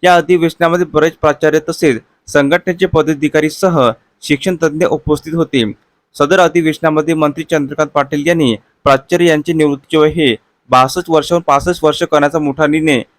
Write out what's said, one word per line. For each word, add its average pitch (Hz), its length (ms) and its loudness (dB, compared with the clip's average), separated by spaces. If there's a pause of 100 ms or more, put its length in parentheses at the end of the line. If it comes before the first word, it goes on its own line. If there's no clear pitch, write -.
या 180 120 4
अधिवेशनामध्ये 170 680 0
बरेच 151 360 0
प्राचार्य 151 380 0 (100)
तसेच 147 300 -2 (280)
संघटनेचे 170 580 0
पदाधिकारीसह 156 920 0 (420)
शिक्षण 147 420 -2
तज्ञ 160 220 0
उपस्थित 151 480 -4
होते. 151 300 -2 (520)
सदर 151 240 0
अधिवेशनामध्ये 160 720 0
मंत्री 156 300 -2
चंद्रकांत 151 460 -2
पाटील 147 380 -4
यांनी 156 280 2 (280)
प्राचार्य 170 420 2
यांचे 160 280 0
निवृत्तीचे 151 440 0
वय 156 120 4
हे 151 260 0 (340)
बासष्ट 139 400 2
वर्षाहून 160 380 0
पासष्ट 147 360 0
वर्ष 151 200 0
करण्याचा 147 360 0
मोठा 147 280 -2
निर्णय 151 340 0 (180)